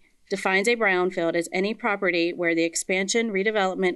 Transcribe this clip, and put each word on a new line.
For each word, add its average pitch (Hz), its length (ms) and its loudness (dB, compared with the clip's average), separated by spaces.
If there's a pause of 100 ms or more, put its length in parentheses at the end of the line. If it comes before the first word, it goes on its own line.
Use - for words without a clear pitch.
(280)
defines 196 380 0
a 240 80 4
brownfield 180 640 2
as 170 160 -2
any 196 220 -2
property 180 580 0
where 170 240 0
the 165 80 2
expansion, 196 680 -2
redevelopment, 190 640 0